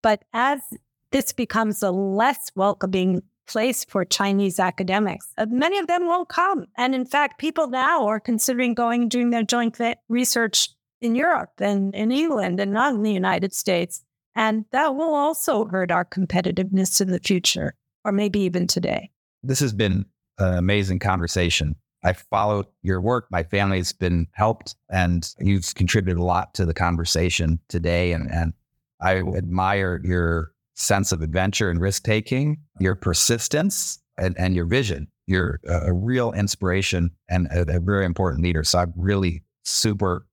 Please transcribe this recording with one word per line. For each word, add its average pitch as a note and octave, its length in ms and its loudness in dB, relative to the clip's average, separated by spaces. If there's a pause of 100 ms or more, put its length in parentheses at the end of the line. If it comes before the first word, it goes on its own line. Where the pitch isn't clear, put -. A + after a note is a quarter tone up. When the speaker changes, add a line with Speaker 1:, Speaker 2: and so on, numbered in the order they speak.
Speaker 1:
But G#3+ 300 2
as C4 280 0 (520)
this - 220 0
becomes A3 480 0
a G3 80 2
less G3 640 0
welcoming F#3+ 680 0 (260)
place A#3 360 -2
for - 200 -2
Chinese G3 560 0
academics, F#3 680 0 (100)
uh, A3 140 -2
many D4+ 280 0
of E4 100 -4
them F4 180 0
won't F4 220 0
come. F4 380 0 (100)
And B3+ 180 0
in B3+ 100 -2
fact, C#4+ 360 -2
people D#4 260 0
now C4 400 0
are G#3+ 140 0
considering A#3+ 540 0
going A#3+ 280 0
and A3+ 80 0
doing A#3+ 200 0
their A#3 120 0
joint A#3 340 0
ve-, A#3 200 -2 (120)
research A#3+ 600 0 (320)
in A#3 160 0
Europe D#4 420 0
and G3 340 0
in G#3+ 200 -2
England A#3 480 0
and G3 120 -2
not B3 220 2
in G#3 80 0
the G#3+ 100 0
United F#3 400 0
States. - 520 -4 (320)
And A3 340 0
that D4 240 0
will D#4 200 0
also C#4+ 500 0
hurt F#3 260 -2
our F3 140 2
competitiveness F#3 960 0
in F#3+ 100 0
the F3 80 0
future, F3+ 560 -2 (300)
or G#3 80 0
maybe G#3 300 0
even F3 260 0
today. - 420 -2 (320)
Speaker 2:
This C3 160 -2
has C3 140 0
been G2 340 2 (320)
an F#2 180 2
amazing F#2+ 440 2
conversation. F2 720 0 (300)
I F2+ 80 4
followed G2+ 540 -2 (160)
your F#2 180 0
work. A2+ 320 0
My F2 100 0
family's F#2+ 500 0
been F2 380 0
helped, - 460 -2 (120)
and F2 400 0 (120)
you've G2 340 0
contributed F2+ 460 2
a F2 40 0
lot F2+ 300 0
to G2 100 0
the D#2+ 80 0
conversation E2 960 0
today. F2 460 0
And, D#2 200 -4
and E2 200 0 (480)
I F#2+ 160 2
admire F#2 880 0
your E2+ 480 0 (220)
sense - 380 0
of E2+ 80 -2
adventure F#2 480 0
and E2+ 100 0
risk-taking, A2 800 0 (220)
your F#2 160 2
persistence, - 1040 -2 (180)
and, F#2 220 -2
and F#2 160 2
your F2 100 0
vision. F2+ 440 0 (180)
You're F2+ 420 0
a, E2+ 200 0
a F2+ 40 2
real A#2 400 0
inspiration F#2 800 0 (180)
and F2+ 200 0
a, E2+ 280 0
a F2 40 2
very G2 260 2
important E2 360 0
leader. E2+ 220 2
So - 140 2
I'm E2+ 180 0
really F2+ 460 0 (220)
super G2 680 0